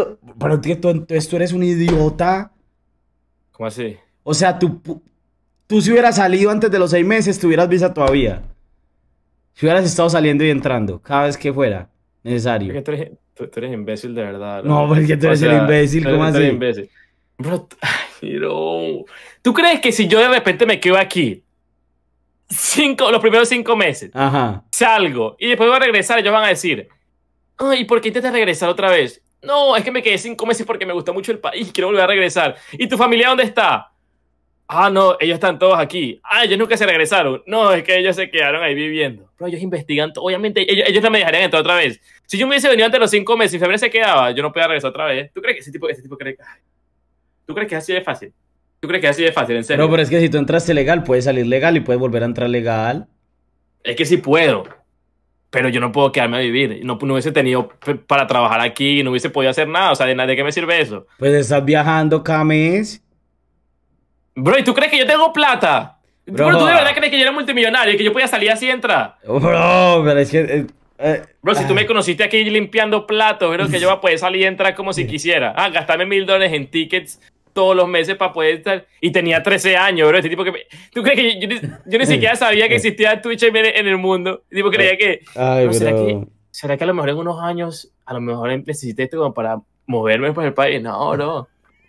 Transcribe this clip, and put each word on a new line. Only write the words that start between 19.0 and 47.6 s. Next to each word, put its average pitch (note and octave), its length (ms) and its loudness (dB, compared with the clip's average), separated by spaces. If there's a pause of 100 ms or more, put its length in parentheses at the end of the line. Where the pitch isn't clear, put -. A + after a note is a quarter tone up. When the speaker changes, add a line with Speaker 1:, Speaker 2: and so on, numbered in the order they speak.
Speaker 2:
¿Tú B3 100 2
crees E4 260 2
que A#3+ 120 0
si A3 160 2
yo G#3+ 120 4
de B3 100 6
repente A#3 360 2
me A3 140 0
quedo F3+ 180 2
aquí F3 460 -2 (1080)
cinco, C4+ 600 0
los A3+ 100 2
primeros A3+ 260 4
cinco A#3 280 0
meses, F3 380 -4
Speaker 1:
Ajá. C3 580 -2
Speaker 2:
salgo F3 680 0
y A3+ 100 -4
después A#3 200 2
voy C4 80 4
a - 20 2
regresar, A#3 400 2
ellos G3+ 140 0
van A3 100 2
a G#3 40 2
decir, D#3+ 400 -2 (720)
"Ay, C4 280 0
¿por A#3 160 0
qué A3+ 80 -4
intentas A#3+ 240 -4
regresar F#3 360 0
otra F#3 200 0
vez?" D#3 320 0 (200)
"No, C#4 360 2
es G3+ 60 -2
que B3+ 80 -4
me B3+ 100 -2
quedé G#3 160 0
cinco A3+ 280 -8
meses A3+ 200 -2
porque G#3+ 200 -6
me F3+ 80 -6
gustó F3 200 -6
mucho G3 180 -6
el G#3+ 80 -4
país, F#3+ 340 -8
quiero G#3 140 -2
volver G3+ 160 2
a F#3 40 2
regresar." F3+ 480 0 (180)
"¿Y G#3 140 -6
tu B3 100 -4
familia A#3 320 2
dónde C4 140 2
está?" G#3 480 0 (760)
"Ah, F3+ 220 2
no, F#3+ 300 4
ellos E3+ 160 0
están D#3+ 240 -2
todos F#3 180 4
aquí." D#3 460 -4
"Ah, A3+ 200 0
ellos G3+ 140 0
nunca A3 180 0
se G#3+ 120 0
regresaron." D#3+ 580 0
"No, G#3 260 2
es E3+ 120 2
que F#3 160 2
ellos F#3 160 2
se F#3 160 -4
quedaron D#3 320 0
ahí D3+ 100 0
viviendo." D3 640 -4
Bro, F3 100 -10
ellos E3+ 140 -8
investigan D#3+ 500 -4
todo. - 140 -10
Obviamente, G3+ 360 -2 (100)
ellos, G3+ 180 2
ellos G3+ 140 2
no A3+ 80 2
me G#3+ 80 2
dejarían E3+ 240 2
entrar D#3+ 180 0
otra E3 140 2
vez. C#3 260 -2 (240)
Si - 120 -8
yo B3 100 0
me C4+ 60 0
hubiese C#4 140 0
venido A3+ 180 4
antes A3+ 120 2
de B3+ 40 4
los G#3+ 100 2
cinco G#3 260 0
meses G#3 160 0
y F3 60 -6
febrero F3+ 180 0
se A#3 120 -2
quedaba, F3+ 420 2
yo B2 120 -4
no D3 80 -4
podía E3 160 0
regresar C#3+ 220 -2
otra D3+ 160 -6
vez. C#3 280 -4
¿Tú F#3 80 -12
crees A#3 160 -2
que C3+ 40 -18
ese C#3+ 100 -20
tipo, D#3 160 -8
ese D3+ 140 -8
tipo C3+ 160 -18
cree, C3+ 220 -12
ay, - 220 -20 (840)
¿tú D#3 80 -14
crees G#3 160 -6